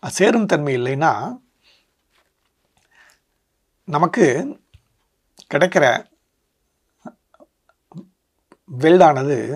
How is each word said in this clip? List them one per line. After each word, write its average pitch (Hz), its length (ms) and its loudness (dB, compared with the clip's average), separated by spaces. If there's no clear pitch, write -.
அது - 140 -10
சேரும் 214 320 2
தன்மை 147 260 -2
இல்லைன்னா 135 360 -2
நமக்கு 175 300 2
கிடைக்கிற 160 300 0
வெல்டானது 147 540 4